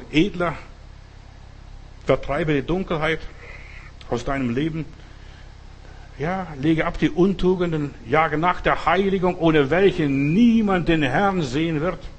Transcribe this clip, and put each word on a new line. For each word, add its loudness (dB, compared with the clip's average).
edler. 0
Vertreibe 0
die 0
Dunkelheit -2
aus -4
deinem -2
Leben. -2
Ja, -4
lege 2
ab -4
die 2
Untugenden, 2
jage 2
nach 0
der 0
Heiligung, 2
ohne 4
welche 4
niemand 4
den 4
Herrn 2
sehen 0
wird. -2